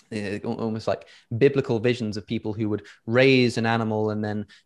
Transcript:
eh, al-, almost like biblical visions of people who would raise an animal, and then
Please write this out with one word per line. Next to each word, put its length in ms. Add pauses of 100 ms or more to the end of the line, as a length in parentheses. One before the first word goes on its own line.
(120)
eh, 320
al-, 160
almost 280
like 200 (300)
biblical 420
visions 380
of 100
people 260
who 160
would 140 (220)
raise 520
an 80
animal, 440
and 140
then 220 (200)